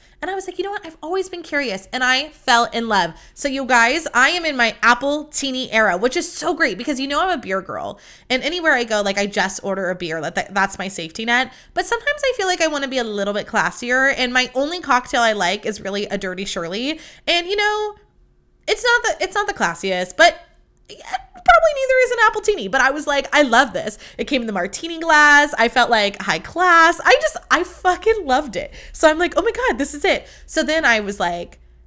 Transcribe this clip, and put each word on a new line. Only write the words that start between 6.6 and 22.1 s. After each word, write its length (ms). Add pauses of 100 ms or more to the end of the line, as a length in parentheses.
because, 220
you 80
know, 160
I'm 160
a 20
beer 180
girl. 400 (300)
And 140
anywhere 300
I 100
go, 180
like, 160
I 80
just 380
order 260
a 60
beer. 260
That, 140
that, 180
that's 240
my 120
safety 360
net. 260 (220)
But 140
sometimes 360
I 140
feel 80
like 160
I 60
wanna 200
be 120
a 40
little 300
bit 140
classier. 680
And 160
my 220
only 260
cocktail 420
I 100
like 340
is 160
really 240
a 140
Dirty 260
Shirley. 540 (280)
And, 200
you 80
know, 400 (720)
it's 160
not 200
the, 200
it's 100
not 140
the 80
classiest, 640
but 220 (920)
probably 400
neither 200 (100)
is 80